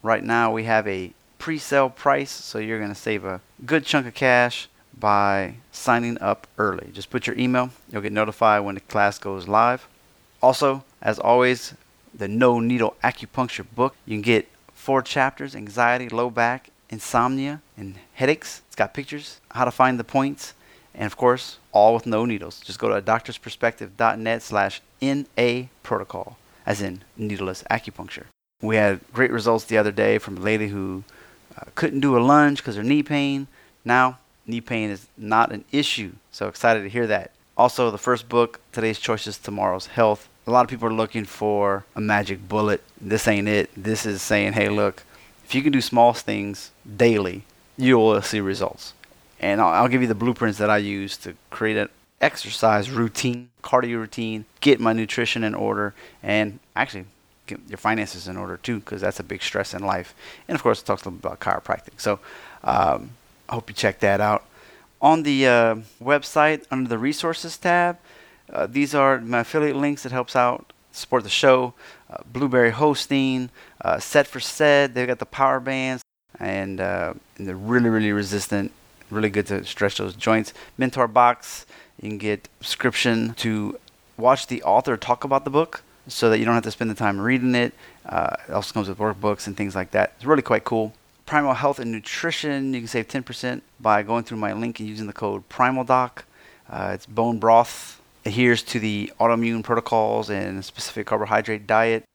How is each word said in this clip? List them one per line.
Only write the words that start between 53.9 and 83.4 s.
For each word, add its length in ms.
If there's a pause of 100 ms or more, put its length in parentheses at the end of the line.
routine, 480 (160)
get 220
my 100
nutrition 540
in 100
order, 380 (280)
and 380 (160)
actually 300 (420)
get 200
your 100
finances 500
in 80
order 220
too, 240
'cause 200
that's 180
a 40
big 180
stress 320
in 100
life. 300 (340)
And 80
of 60
course, 200
it 40
talks 180
a 60
little 100
bit 60
about 140
chiropractic. 600
So, 200 (440)
um, 480 (360)
I 80
hope 140
you 60
check 240
that 220
out. 240 (560)
On 220
the, 240
uh, 280 (280)
website, 640
under 200
the 80
resources 600
tab, 400 (540)
uh, 160
these 260
are 280
my 180
affiliate 380
links. 280
It 60
helps 240
out 380 (180)
support 320
the 60
show. 440 (360)
Uh, 80 (140)
Blueberry 400
Hosting, 800 (320)
uh, 180
Set 280
for 140
Said. 520
They've 140
got 120
the 60
power 340
bands, 440 (360)
and, 400
uh, 340 (240)
and 100
they're 80
really, 340
really 220
resistant, 600 (380)
really 200
good 180
to 180
stretch 320
those 180
joints. 380 (240)
Mentor 300
Box, 580 (360)
you 80
can 80
get 300 (140)
subscription 720
to 420 (400)